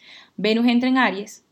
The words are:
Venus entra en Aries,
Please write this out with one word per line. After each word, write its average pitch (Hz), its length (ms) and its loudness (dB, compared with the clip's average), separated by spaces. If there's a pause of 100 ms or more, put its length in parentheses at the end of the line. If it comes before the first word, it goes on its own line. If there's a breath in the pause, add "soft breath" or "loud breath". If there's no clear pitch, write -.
(380 loud breath)
Venus 220 300 0
entra 240 220 2
en 262 100 2
Aries, 190 520 -4